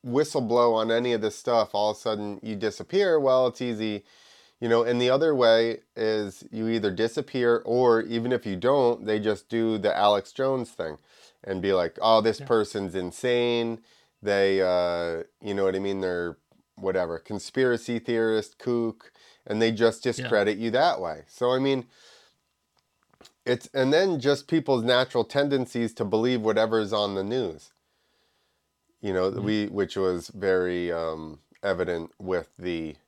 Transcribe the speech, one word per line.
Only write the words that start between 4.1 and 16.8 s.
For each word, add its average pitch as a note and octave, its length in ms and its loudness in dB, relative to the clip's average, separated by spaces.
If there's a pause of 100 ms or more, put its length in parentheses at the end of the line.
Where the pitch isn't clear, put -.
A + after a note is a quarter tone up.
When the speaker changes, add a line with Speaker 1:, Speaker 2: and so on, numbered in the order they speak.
Speaker 1:
you A#2 80 -4
know, A#2 160 4
and A#2+ 180 0
the B2 80 2
other D3 240 2
way A2+ 480 4 (140)
is A2 560 -2
you A2 160 -4
either G#2+ 240 0
disappear, A#2+ 760 0
or A#2+ 360 4
even A#2 320 -2
if A#2+ 120 -4
you G2 120 -4
don't, A#2+ 480 2
they G#2+ 140 0
just G#2 280 -2
do A2+ 300 0
the G2 180 0
Alex G#2 380 2
Jones C3 380 -4
thing D#2 260 -8 (460)
and F#2+ 180 -6
be G2 100 0
like, F2 300 0
"Oh, A2+ 180 6
this A2 220 0
Speaker 2:
Yeah. C#3 60 -14
Speaker 1:
person's G#2 480 0
insane. A#2 840 -2 (400)
They, G2 400 2
uh, F2 600 0 (180)
you G2+ 120 -8
know G2 100 0
what F#2+ 120 0
I F#2+ 40 -2
mean? G2 220 -4
They're F2 360 -4 (380)
whatever, F#2 440 -4